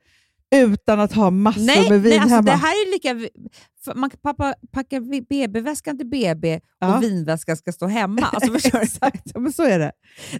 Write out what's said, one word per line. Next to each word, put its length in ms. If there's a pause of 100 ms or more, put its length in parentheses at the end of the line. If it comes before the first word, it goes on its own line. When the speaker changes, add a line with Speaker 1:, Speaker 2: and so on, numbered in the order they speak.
(540)
Speaker 1:
utan 460
att 120
ha 180
massor 360
Speaker 2:
Nej, 240
Speaker 1:
med 120
vin 80
Speaker 2:
nej, 80
alltså, 160
Speaker 1:
hemma. 160
Speaker 2:
det 60
här 160
är 200
lika 220
vi-, 140 (560)
för 100
man 160
kan 120
pappa 320 (180)
packa 280
vi-, 280
B 200
B-väskan 500
till 100
B 260
B 220
och 60 (160)
Speaker 1:
Ja. 200
Speaker 2:
vinväskan 580
ska 160
stå 140
hemma. 360
Alltså, 300
förstår 260
du? 0
Speaker 1:
<laughs> 60
Exakt, 380 (120)
ja, 60
men 120
så 100
är 160
det. 140 (400)
Ja, 80